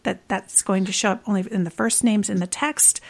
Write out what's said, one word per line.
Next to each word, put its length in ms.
that 260
that's 340
going 220
to 60
show 200
up 160
only 240
in 140
the 40
first 340
names 260
in 100
the 80
text, 640